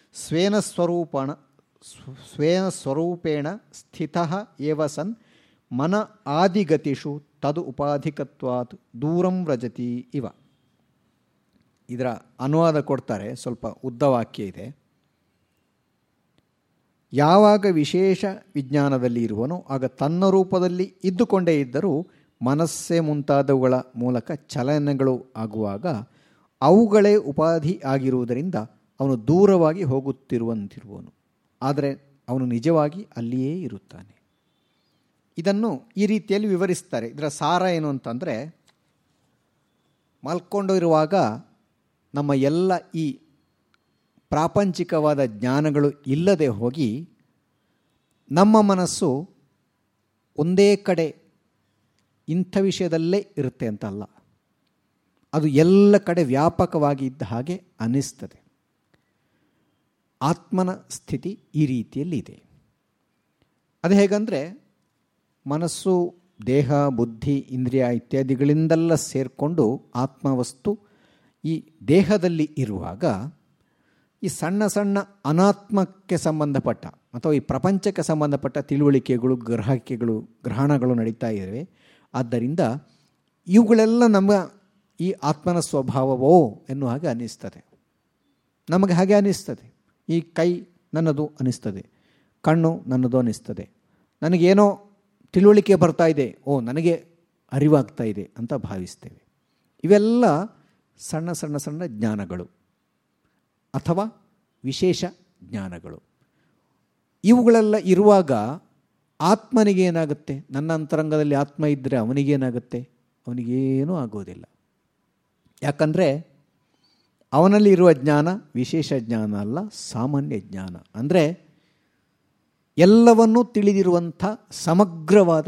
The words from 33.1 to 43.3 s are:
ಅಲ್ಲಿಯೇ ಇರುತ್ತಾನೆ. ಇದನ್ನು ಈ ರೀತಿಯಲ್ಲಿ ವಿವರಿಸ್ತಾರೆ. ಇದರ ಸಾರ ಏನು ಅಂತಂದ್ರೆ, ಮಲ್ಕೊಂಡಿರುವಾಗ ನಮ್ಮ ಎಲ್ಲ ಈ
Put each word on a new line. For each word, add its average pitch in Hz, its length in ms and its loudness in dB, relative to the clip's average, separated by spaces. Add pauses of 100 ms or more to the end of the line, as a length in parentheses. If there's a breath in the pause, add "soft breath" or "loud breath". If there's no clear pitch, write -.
ಅಲ್ಲಿಯೇ 127 440 -6
ಇರುತ್ತಾನೆ. - 580 -18 (1160)
ಇದನ್ನು 196 440 -2 (160)
ಈ 202 80 0
ರೀತಿಯಲ್ಲಿ 208 420 -2
ವಿವರಿಸ್ತಾರೆ. 175 600 -4
ಇದರ 143 200 -8
ಸಾರ 160 340 -2
ಏನು 165 280 -2
ಅಂತಂದ್ರೆ, 131 720 -8 (1600)
ಮಲ್ಕೊಂಡಿರುವಾಗ 175 920 0 (1000)
ನಮ್ಮ 143 200 -2
ಎಲ್ಲ 156 380 0 (240)
ಈ 156 240 -6 (1120)